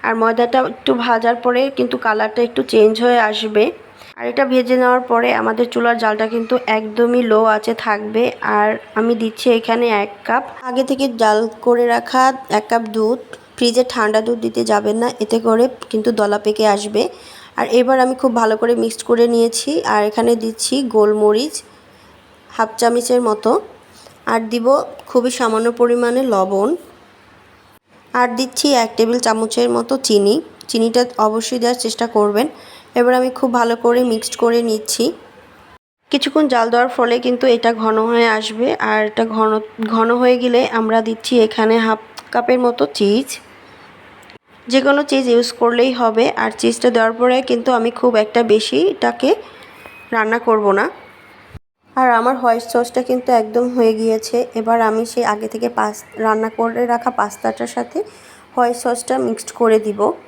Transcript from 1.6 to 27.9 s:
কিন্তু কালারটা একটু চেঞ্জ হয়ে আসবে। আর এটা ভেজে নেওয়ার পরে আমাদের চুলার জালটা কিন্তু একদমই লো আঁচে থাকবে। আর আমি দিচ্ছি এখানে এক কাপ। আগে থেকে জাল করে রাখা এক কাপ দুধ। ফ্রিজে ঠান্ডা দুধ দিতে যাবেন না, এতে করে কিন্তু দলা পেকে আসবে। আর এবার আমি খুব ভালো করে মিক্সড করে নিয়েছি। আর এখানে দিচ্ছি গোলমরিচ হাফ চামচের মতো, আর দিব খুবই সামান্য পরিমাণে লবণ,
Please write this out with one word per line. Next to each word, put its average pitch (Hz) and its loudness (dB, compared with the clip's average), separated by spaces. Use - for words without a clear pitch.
কিন্তু 247 -4
কালারটা 220 -2
একটু 240 -2
চেঞ্জ 220 4
হয়ে 240 4
আসবে। 214 0
আর 240 -6
এটা 240 0
ভেজে 254 2
নেওয়ার 247 4
পরে 240 0
আমাদের 226 0
চুলার 233 2
জালটা 220 0
কিন্তু 233 -2
একদমই 220 0
লো 220 4
আঁচে 214 0
থাকবে। 214 -2
আর 214 2
আমি 226 0
দিচ্ছি 220 -4
এখানে 226 2
এক 208 -2
কাপ। 247 -2
আগে 254 -2
থেকে 269 -2
জাল 220 2
করে 240 2
রাখা 254 2
এক 208 -2
কাপ 233 0
দুধ। 220 0
ফ্রিজে 240 2
ঠান্ডা 214 0
দুধ 233 -2
দিতে 226 -4
যাবেন 214 0
না, 240 0
এতে 226 0
করে 226 2
কিন্তু 220 -2
দলা 208 0
পেকে 214 -2
আসবে। 208 0
আর 240 -2
এবার 254 4
আমি 254 2
খুব 262 0
ভালো 220 2
করে 233 0
মিক্সড 226 -4
করে 240 2
নিয়েছি। 233 0
আর 214 2
এখানে 226 0
দিচ্ছি 226 -4
গোলমরিচ 214 2
হাফ 220 -2
চামচের 240 2
মতো, 220 0
আর 226 0
দিব 233 -2
খুবই 247 0
সামান্য 226 0
পরিমাণে 240 0
লবণ, 196 0